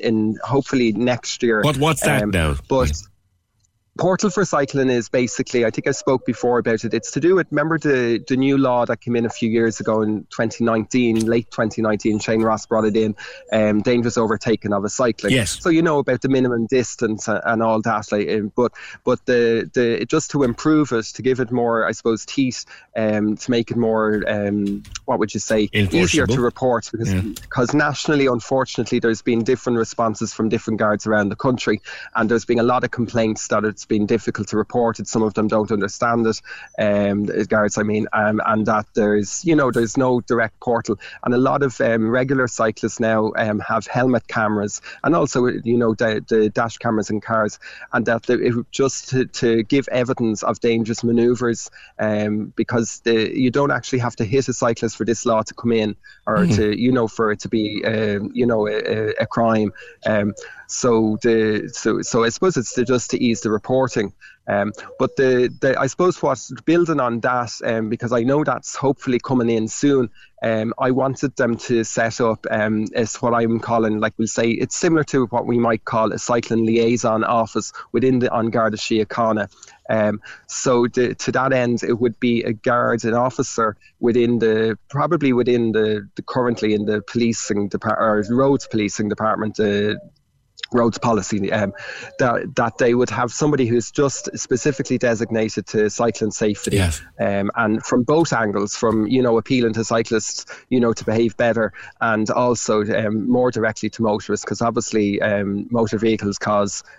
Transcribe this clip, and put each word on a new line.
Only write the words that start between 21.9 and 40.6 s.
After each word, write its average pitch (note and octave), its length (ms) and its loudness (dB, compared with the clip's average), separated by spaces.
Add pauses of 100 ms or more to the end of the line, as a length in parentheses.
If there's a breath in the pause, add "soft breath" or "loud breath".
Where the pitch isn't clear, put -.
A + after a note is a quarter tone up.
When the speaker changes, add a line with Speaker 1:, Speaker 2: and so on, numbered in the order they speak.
Speaker 1:
suppose, A2 340 -2
teeth, - 400 -2 (320 loud breath)
um, G#2+ 400 0
to - 140 -6
make A#2 180 0
it - 80 -4
more, A2 500 2
um, G2+ 540 -2 (240)
what A#2+ 140 -2
would - 160 -2
you G#2+ 40 -2
say, - 320 0
easier G#2 120 2
Speaker 2:
Enforceable. E3 500 2
Speaker 1:
to C3 80 2
report, A#2+ 500 0
because G#2+ 220 -2
Speaker 2:
Yeah. F#2 80 2 (280)
Speaker 1:
'cause B2 260 0
nationally, D3 500 2
unfortunately, B2+ 720 0
there's A2+ 240 0
been A#2 220 0
different B2 340 0
responses A2+ 560 -2
from A2 160 -2
different A2 300 -2
guards G#2+ 260 0
around G#2 240 2
the G2 60 -4
country, A#2+ 440 0 (360 loud breath)
and A2+ 120 0
there's A#2 180 0
been A#2+ 120 2
a A#2 60 2
lot B2 200 2
of A#2+ 60 -4
complaints A2+ 600 -2
that G#2+ 140 2
it's G#2+ 200 -4
been G#2 220 0
difficult A2 420 -2
to - 80 -6
report A2+ 420 0
it. G#2 120 -10
Some A2 140 0
of G#2+ 100 0
them G#2+ 160 -2
don't G#2+ 200 0
understand A2+ 560 -2
it, A2+ 140 -2 (400 loud breath)
um, G#2 460 0
the G2+ 200 -2
guards, G#2 320 0
I G#2+ 60 0
mean, G#2+ 300 -2
um, G#2+ 320 0
and G#2+ 200 0
that G#2+ 200 0 (100)
there's, G#2 480 0
you E3 100 2
know, C#3 180 4
there's A#2 260 0
no B2+ 240 2
direct A#2 400 -2